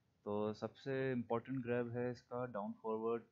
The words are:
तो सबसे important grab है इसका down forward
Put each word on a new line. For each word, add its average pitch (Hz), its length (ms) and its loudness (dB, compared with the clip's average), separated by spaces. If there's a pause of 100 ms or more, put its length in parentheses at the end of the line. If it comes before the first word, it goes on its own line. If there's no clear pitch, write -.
(240)
तो 104 280 2
सबसे 131 600 -2
important 120 500 0
grab 120 280 2
है 123 200 0
इसका 123 360 -4
down 110 260 -4
forward 113 580 0